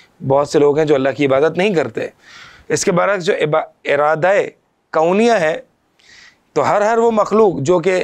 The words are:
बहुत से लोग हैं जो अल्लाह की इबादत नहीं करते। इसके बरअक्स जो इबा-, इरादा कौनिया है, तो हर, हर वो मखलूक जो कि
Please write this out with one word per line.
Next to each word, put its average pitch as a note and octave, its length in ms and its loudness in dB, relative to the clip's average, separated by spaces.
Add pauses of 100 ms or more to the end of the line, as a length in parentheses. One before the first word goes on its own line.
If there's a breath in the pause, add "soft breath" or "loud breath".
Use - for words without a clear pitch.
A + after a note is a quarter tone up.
(220 soft breath)
बहुत C#3 300 0
से D#3+ 60 2
लोग C#3+ 200 2
हैं D#3+ 80 0
जो D3 80 2
अल्लाह C3+ 180 0
की C#3+ 120 -2
इबादत C#3+ 340 0
नहीं F#3+ 160 0
करते। C3 380 -4 (580 loud breath)
इसके D#3 200 -2
बरअक्स F#3 340 0
जो G3 80 -2
इबा-, - 540 -4
इरादा D#3 560 0 (500)
कौनिया G3 440 2
है, E3 300 -4 (880 loud breath)
तो D3 80 0
हर, E3 200 0
हर A3+ 160 0
वो A#3 120 2
मखलूक G#3 500 0
जो E3+ 200 2
कि D#3+ 100 -2 (140)